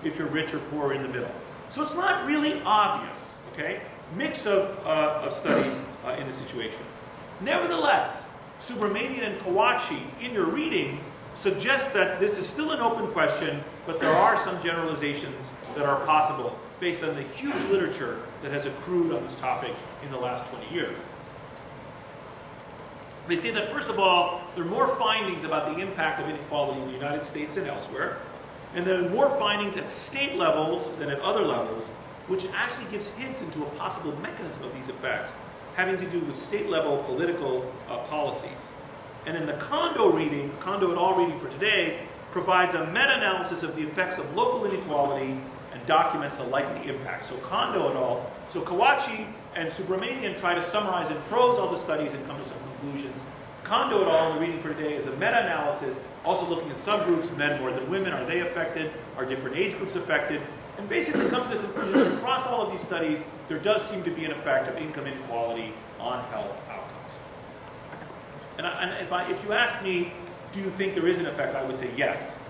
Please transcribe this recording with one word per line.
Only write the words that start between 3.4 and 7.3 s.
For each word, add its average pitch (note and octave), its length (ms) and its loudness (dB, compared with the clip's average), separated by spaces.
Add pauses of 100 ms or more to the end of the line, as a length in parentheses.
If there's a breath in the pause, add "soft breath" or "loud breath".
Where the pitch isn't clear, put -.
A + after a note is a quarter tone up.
okay? D#3 280 -4 (340)
Mix C4+ 300 -2
of, G3 400 4
uh, D3+ 400 4
of - 80 -2
studies, C3+ 400 4 (320)
uh, B2+ 60 -2
in C3+ 160 -4
the C3 60 -6
situation. A#2+ 460 -6 (640)